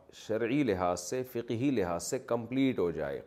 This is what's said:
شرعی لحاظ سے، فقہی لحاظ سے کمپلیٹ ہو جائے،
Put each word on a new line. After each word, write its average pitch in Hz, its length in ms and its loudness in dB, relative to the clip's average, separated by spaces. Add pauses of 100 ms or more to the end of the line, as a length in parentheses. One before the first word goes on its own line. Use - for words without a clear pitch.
(120)
شرعی 117 500 0
لحاظ 90 380 2
سے، 127 220 -4
فقہی 123 480 -2
لحاظ 87 340 0
سے 131 140 -4
کمپلیٹ 120 600 0
ہو 90 120 4
جائے، 71 360 -4